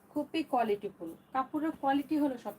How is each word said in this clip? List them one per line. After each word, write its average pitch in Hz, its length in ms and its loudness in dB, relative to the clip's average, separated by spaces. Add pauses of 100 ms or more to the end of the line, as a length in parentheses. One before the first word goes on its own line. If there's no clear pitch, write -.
(100)
খুবই 294 320 -2
কোয়ালিটিফুল, 208 720 0 (180)
কাপড়ের 285 380 0
কোয়ালিটি 285 480 2
হলো 277 200 2
সব 214 200 -8